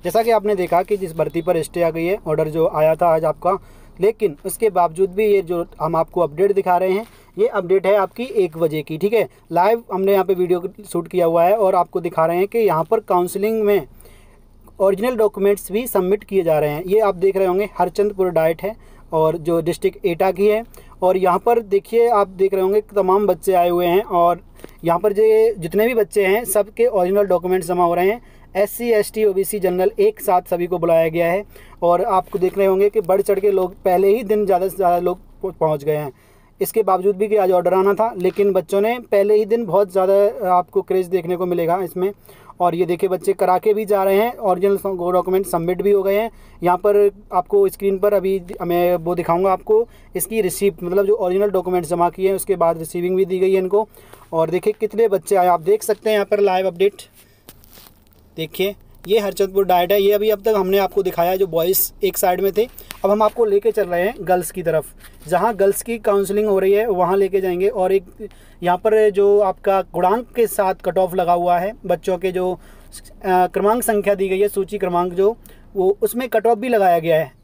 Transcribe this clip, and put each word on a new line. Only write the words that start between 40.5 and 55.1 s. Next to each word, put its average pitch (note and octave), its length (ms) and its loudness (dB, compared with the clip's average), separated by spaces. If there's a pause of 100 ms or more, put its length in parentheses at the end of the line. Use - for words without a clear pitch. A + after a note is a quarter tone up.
आपको F3+ 280 0
craze F#3 280 -2
देखने F3+ 260 -2
को F3+ 100 -4
मिलेगा F3 380 -2
इसमें। F3+ 280 -4 (480)
और F3 160 0
ये F3 100 0
देखिए F3+ 240 -2
बच्चे F#3 240 -2
करा F#3 240 0
के G#3+ 160 2
भी G#3+ 120 -2
जा G3 180 0
रहे G3 120 2
हैं, A#3 220 0
original G3 400 0 (360)
document F#3 320 0
submit F3 360 -4
भी G3 100 2
हो G3 120 2
गए G3 120 0
हैं। A3 140 -2 (340)
यहाँ F3+ 140 2
पर G3+ 320 4 (240)
आपको G3 360 2
screen G3 300 -4
पर G3+ 140 2
अभी F#3+ 260 2
दि-, F3 220 -12
मैं F3 340 2
वो E3+ 200 -2
दिखाऊंगा F3 360 0
आपको G#3+ 360 0 (280)
इसकी A3 260 -4
receipt, F#3 420 -2
मतलब F#3+ 220 0
जो G3+ 80 2
original F#3+ 360 0
documents F3+ 400 -2
जमा F3 200 2
किए F#3+ 180 -4
हैं G3 80 0
उसके F#3+ 200 -2
बाद E3+ 220 0
receiving F3 400 -4
भी F#3+ 80 2
दी F3+ 140 -6
गई F#3+ 120 0
है F#3+ 80 2
इनको। G3+ 280 -2 (460)
और D#3+ 160 0
देखिए F#3 300 -2
कितने G#3+ 280 0
बच्चे G3 280 -2